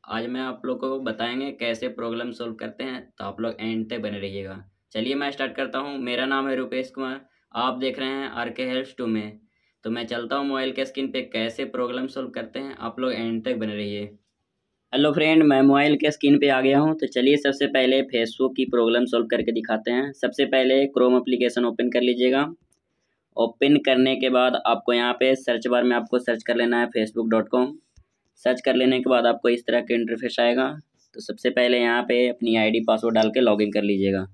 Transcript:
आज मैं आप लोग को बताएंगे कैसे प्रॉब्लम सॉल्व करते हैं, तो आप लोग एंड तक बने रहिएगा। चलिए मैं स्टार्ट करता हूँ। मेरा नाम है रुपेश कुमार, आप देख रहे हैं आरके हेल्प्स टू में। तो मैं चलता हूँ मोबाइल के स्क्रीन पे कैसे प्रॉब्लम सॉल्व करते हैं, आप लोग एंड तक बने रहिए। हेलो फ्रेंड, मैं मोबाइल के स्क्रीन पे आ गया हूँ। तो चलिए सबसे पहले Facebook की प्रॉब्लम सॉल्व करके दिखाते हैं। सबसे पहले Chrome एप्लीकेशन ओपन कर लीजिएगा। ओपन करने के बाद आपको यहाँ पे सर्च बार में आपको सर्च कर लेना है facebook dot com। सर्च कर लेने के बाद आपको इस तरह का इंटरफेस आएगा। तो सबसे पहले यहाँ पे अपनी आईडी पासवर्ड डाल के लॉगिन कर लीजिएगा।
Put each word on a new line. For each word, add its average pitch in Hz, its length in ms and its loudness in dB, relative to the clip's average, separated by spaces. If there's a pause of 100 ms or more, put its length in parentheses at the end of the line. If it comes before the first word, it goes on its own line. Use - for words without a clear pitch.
आज 113 180 -6
मैं 127 140 -8
आप 127 240 -10
लोग 127 160 -6
को 135 200 -6
बताएंगे 120 520 -6
कैसे 117 380 -6
प्रॉब्लम 117 420 -8
सॉल्व 117 220 -10
करते 113 300 -12
हैं, 127 240 -10
तो - 160 -16
आप 101 160 -10
लोग 113 200 -4
एंड 113 300 -4
तक 120 80 -6
बने 104 200 -8
रहिएगा। 98 380 -10 (360)
चलिए 123 220 -4
मैं 143 160 -4
स्टार्ट 135 240 -6
करता 135 240 -6
हूँ। 143 200 -8
मेरा 123 280 -4
नाम 135 220 -2
है 131 80 -2
रुपेश 127 340 -6
कुमार, 135 300 -10 (340)
आप 123 240 -2
देख 131 200 -4
रहे 131 100 -4
हैं 135 220 -6
आरके 120 340 -6
हेल्प्स 131 340 -6
टू 123 80 -4
में। 107 320 -4 (460)
तो 110 60 -6
मैं 120 160 -6
चलता 120 300 -6
हूँ 139 100 -2
मोबाइल 131 260 -4
के 131 120 -4
स्क्रीन 135 240 -6
पे - 160 -6
कैसे 113 420 -6
प्रॉब्लम 123 420 -6
सॉल्व 131 220 -8
करते 117 280 -12
हैं, 135 180 -12
आप 117 240 -10
लोग 127 120 -2
एंड 113 320 -4
तक 127 120 -2
बने 107 180 -6
रहिए। 104 300 -6 (880)
हेलो 143 200 4
फ्रेंड, 156 320 4
मैं 139 180 6
मोबाइल 143 340 6
के 151 140 2
स्क्रीन 143 280 4
पे 143 120 4
आ 131 100 4
गया 135 180 4
हूँ। 156 160 4
तो 151 140 -4
चलिए 131 300 4
सबसे 139 300 0
पहले 135 360 4
Facebook 127 520 -2
की 131 100 0
प्रॉब्लम 120 400 2
सॉल्व 120 200 0
करके 113 260 -2
दिखाते 113 380 -4
हैं। 135 240 -2
सबसे 143 320 -2
पहले 131 300 4 (120)
Chrome 127 280 4
एप्लीकेशन 123 480 0
ओपन 120 260 -2
कर 123 120 0
लीजिएगा। 127 420 2 (920)
ओपन 135 400 4 (100)
करने 131 300 4
के 127 140 0
बाद 127 360 2
आपको 117 260 0
यहाँ 120 220 2
पे 131 220 2
सर्च 120 300 -4
बार 123 180 2
में 123 120 2
आपको 120 240 -2
सर्च 117 220 -2
कर 117 140 -2
लेना 120 240 0
है 120 100 0
facebook 113 400 -2
dot 110 200 2
com। 127 240 0 (680)
सर्च 123 160 0
कर 131 140 0
लेने 127 240 2
के 127 120 -2
बाद 120 160 4
आपको 117 220 2
इस 120 180 0
तरह 120 140 2
का 120 140 -2
इंटरफेस 117 460 -4
आएगा। 123 280 2 (480)
तो - 40 -14
सबसे 120 300 -4
पहले 123 300 2
यहाँ 120 220 2
पे 120 140 0 (120)
अपनी 117 280 0
आईडी 110 240 2
पासवर्ड 113 340 2
डाल 110 140 4
के 117 120 2
लॉगिन 107 320 4
कर 104 100 0
लीजिएगा। 98 520 0